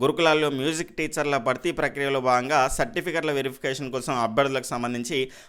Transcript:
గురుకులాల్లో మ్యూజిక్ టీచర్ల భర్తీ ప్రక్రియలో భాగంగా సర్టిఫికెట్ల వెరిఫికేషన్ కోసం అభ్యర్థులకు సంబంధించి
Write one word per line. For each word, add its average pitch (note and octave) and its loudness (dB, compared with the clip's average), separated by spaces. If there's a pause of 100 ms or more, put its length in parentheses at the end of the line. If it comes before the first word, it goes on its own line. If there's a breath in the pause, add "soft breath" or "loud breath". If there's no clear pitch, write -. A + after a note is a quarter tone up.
గురుకులాల్లో D3+ 4
మ్యూజిక్ D#3 -4
టీచర్ల D3 -2
భర్తీ B2+ 0
ప్రక్రియలో C#3 -2
భాగంగా B2+ 4
సర్టిఫికెట్ల D#3 -2
వెరిఫికేషన్ C3 -4
కోసం C3 -4
అభ్యర్థులకు B2+ 2
సంబంధించి A#2+ -4 (180 loud breath)